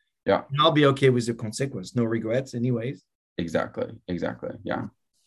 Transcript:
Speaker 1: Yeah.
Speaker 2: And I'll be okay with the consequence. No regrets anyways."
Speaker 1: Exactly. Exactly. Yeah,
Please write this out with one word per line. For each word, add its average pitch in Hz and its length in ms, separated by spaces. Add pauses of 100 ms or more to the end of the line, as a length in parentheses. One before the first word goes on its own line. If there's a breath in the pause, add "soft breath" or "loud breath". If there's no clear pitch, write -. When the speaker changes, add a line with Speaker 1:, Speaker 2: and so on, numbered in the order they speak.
(260)
Speaker 1:
Yeah. 95 240
Speaker 2:
And 139 100
I'll 156 140
be 147 140
okay 135 220
with 123 160
the 117 100
consequence. 107 600
No 120 80
regrets 113 500
anyways." 120 520 (320)
Speaker 1:
Exactly. - 600 (120)
Exactly. - 420 (120)
Yeah, - 240 (400)